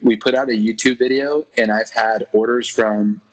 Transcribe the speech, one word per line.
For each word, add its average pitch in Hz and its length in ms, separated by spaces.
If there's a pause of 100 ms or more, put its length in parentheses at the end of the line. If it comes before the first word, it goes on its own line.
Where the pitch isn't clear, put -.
We 117 140
put 127 200
out 135 140
a 120 40
YouTube 113 460
video, 139 460 (100)
and 110 160
I've 110 180
had 110 440
orders 117 340
from 107 540 (120)